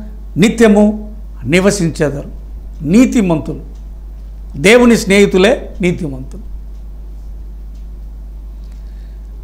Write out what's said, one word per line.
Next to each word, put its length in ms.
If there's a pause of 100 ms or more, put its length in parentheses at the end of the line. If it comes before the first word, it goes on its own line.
(380)
నిత్యము 760 (300)
నివసించెదరు." 920 (440)
నీతిమంతులు, 800 (960)
దేవుని 400
స్నేహితులే 840
నీతిమంతులు. 600 (3000)